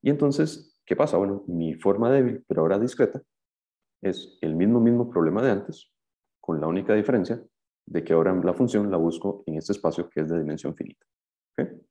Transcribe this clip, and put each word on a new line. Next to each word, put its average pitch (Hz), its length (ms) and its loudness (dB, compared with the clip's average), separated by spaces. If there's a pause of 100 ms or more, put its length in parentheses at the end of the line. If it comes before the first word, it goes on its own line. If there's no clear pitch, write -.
Y 139 60 4
entonces, 143 720 -2
¿qué - 120 -2
pasa? 147 200 0
Bueno, 101 300 0
mi 82 280 -4
forma 101 360 2
débil, 131 360 2
pero - 140 0
ahora 92 180 2
discreta, 127 440 0 (800)
es - 400 -6
el 80 120 -2
mismo, 107 260 4
mismo 117 280 4
problema 87 340 0
de 131 80 4
antes, - 400 -6 (500)
con 80 200 -4
la 78 60 -2
única 92 260 0
diferencia 107 500 0 (440)
de 82 180 -4
que - 80 -2
ahora 82 220 4
la 90 180 0
función 107 380 0
la 92 80 0
busco 85 480 -2
en 80 100 -6
este 78 160 -6
espacio - 380 -2
que 78 100 -6
es 80 80 -2
de 85 100 -2
dimensión 76 360 -6
finita. - 320 -14 (500)
¿Ok? - 120 -4 (220)